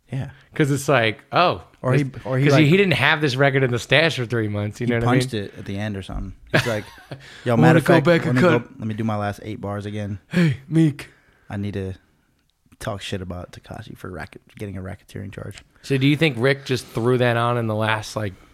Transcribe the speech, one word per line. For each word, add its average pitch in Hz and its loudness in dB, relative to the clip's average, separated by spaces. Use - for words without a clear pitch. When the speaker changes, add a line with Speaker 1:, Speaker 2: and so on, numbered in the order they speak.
Speaker 1:
Yeah. 131 -8
Speaker 2:
'Cause 147 2
it's 135 -2
like, 117 2
oh. 139 2
Speaker 1:
Or 127 0
he, 143 4
Speaker 2:
this, 127 -10
Speaker 1:
or 131 -2
he, 135 4
Speaker 2:
'cause 143 6
Speaker 1:
like 151 8
Speaker 2:
he 170 6
didn't 196 4
have 151 2
this 147 0
record 135 4
in 131 2
the 120 -2
stash 151 2
for 127 -4
three 113 -2
months, 104 -6
you 123 -4
Speaker 1:
he 120 0
Speaker 2:
know 117 0
what 117 0
I 123 2
mean? 127 4
Speaker 1:
punched 127 -6
it 101 -8
at 101 -14
the 101 -8
end 104 -6
or 95 -10
something. 98 -10
He's 143 0
like, 107 -4
Speaker 2:
<laughs> - -20
Speaker 1:
Yo, 123 0
Speaker 2:
"I - 2
Speaker 1:
matter 151 4
Speaker 2:
wanna 165 8
Speaker 1:
of 139 -2
Speaker 2:
go 180 6
Speaker 1:
fact, 151 4
Speaker 2:
back 170 4
Speaker 1:
let 160 -4
Speaker 2:
and 143 0
Speaker 1:
me 127 2
go, 143 4
Speaker 2:
cut." - -16
Speaker 1:
let 110 -6
me 110 -4
do 107 -6
my 107 -2
last 101 -4
eight 104 -10
bars 101 -8
again. 104 -8
Speaker 2:
"Hey, 165 2
Meek." 156 2
Speaker 1:
I 104 -8
need 101 -6
to 95 -6
talk 101 -8
shit 98 -6
about 90 -12
Tekashi - -18
for - -14
racket-, - -14
getting 101 -10
a 95 -10
racketeering 98 -12
charge. 101 -14
Speaker 2:
So 139 -2
do 135 2
you 147 4
think 151 0
Rick 135 0
just 127 -4
threw 123 0
that 120 2
on 120 0
in 117 -2
the 107 -2
last, 107 -2
like, 104 -6